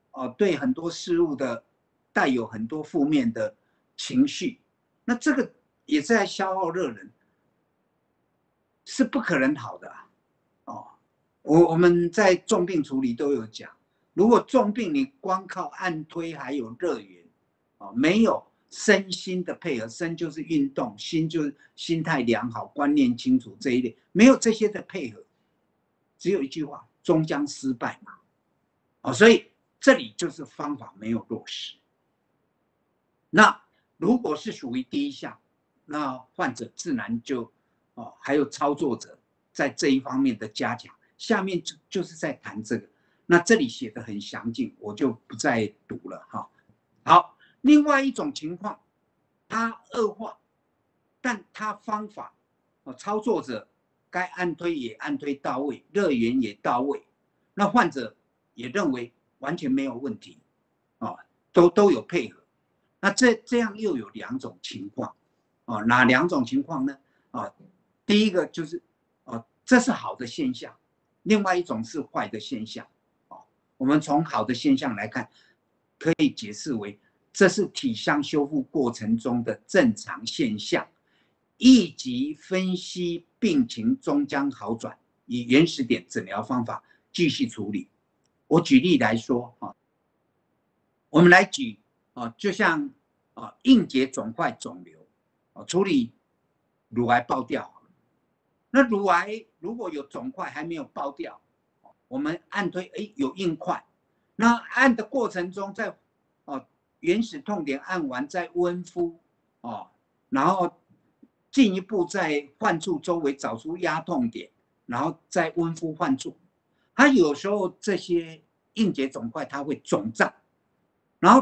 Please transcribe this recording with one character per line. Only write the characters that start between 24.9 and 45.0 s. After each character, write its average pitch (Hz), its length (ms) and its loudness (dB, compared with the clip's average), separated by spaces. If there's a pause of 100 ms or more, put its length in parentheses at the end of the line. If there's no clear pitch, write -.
合， 104 120 -20 (960)
只 175 140 -2
有 190 100 0
一 135 80 -4
句 151 160 -6
话， 139 240 -14 (140)
终 160 200 4
将 147 240 -2
失 135 280 -4
败 123 280 -6
嘛。 - 120 -20 (880)
哦， 135 120 -2
所 214 160 10
以 - 200 4 (300)
这 - 140 8
里 113 200 -4
就 170 140 -6
是 139 160 -12
方 147 320 -8
法 113 220 -18
没 110 100 -8
有 117 220 -2
落 107 160 -8
实。 - 300 -12 (1500)
那 - 320 6 (340)
如 226 240 2
果 214 160 -4
是 208 160 -10
属 123 240 -8
于 131 60 -4
第 143 260 -4
一 - 20 -6
项， 131 280 -14 (480)
那 143 320 -6 (160)
患 139 200 -4
者 - 220 -12
自 160 180 -6
然 113 280 -6
就， 120 280 -8 (440)
哦， - 260 -18
还 139 140 -4
有 143 120 2
操 147 280 -2
作 143 200 -2
者 - 240 -14 (340)
在 139 180 -2
这 - 180 -2
一 135 100 4
方 131 220 -4
面 127 160 2
的 107 100 -10
加 120 300 -6
强， - 180 -20 (220)
下 208 240 0
面 190 220 -4
就， - 120 -14 (140)
就 185 140 -6
是 - 120 -12
在 147 200 -6
谈 - 280 -12
这 113 140 -4
个。 - 100 -10 (380)
那 170 140 6
这 226 160 4
里 151 120 2
写 113 220 -10
得 113 140 -14
很 104 180 -10
详 113 320 -10
尽， 113 260 -6
我 104 140 -10
就 127 180 0 (160)